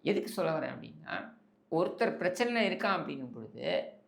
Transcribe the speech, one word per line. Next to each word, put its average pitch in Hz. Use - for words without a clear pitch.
எதுக்கு -
சொல்ல 165
வரேன் 135
அப்படின்னா, -
ஒருத்தர் 185
பிரச்சனை 214
இருக்கான் 196
அப்படின்னும் 139
பொழுது 135